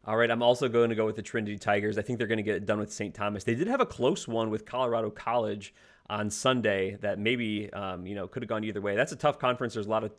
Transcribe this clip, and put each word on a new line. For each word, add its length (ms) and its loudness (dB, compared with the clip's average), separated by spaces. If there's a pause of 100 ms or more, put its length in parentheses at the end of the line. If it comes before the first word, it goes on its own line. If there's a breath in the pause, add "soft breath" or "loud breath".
All 100 0
right, 140 6
I'm 120 0
also 260 2
going 220 6
to 60 -2
go 100 2
with 100 -2
the 60 -6
Trinity 340 -4
Tigers. 400 2
I 60 2
think 160 -4
they're 80 0
gonna 160 0
get 140 0
it 100 -4
done 120 2
with 140 -4
Saint 220 -6
Thomas. 300 -4
They 100 2
did 140 0
have 120 2
a 60 2
close 420 0
one 220 0
with 160 -4
Colorado 420 0
College 640 -2 (380 soft breath)
on 180 -2
Sunday 720 2
that 180 -2
maybe, 540 -2
um, 340 -6
you 80 -6
know, 140 -6
could 140 -8
have 60 -6
gone 160 -2
either 180 -4
way. 140 0
That's 160 2
a 40 -10
tough 220 2
conference. 340 0
There's 140 -4
a 40 -4
lot 140 2
of 140 -6